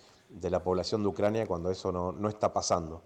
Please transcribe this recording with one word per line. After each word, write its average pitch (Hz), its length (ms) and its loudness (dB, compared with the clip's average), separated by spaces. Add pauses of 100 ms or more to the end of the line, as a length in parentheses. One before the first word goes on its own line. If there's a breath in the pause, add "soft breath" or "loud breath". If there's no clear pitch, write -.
(300 soft breath)
de 90 200 -6
la 87 140 2
población 92 400 2
de 101 60 4
Ucrania 107 360 2
cuando 90 240 -2
eso 92 220 -2
no, 90 220 -2
no 104 160 -2
está 104 240 0
pasando. 85 520 0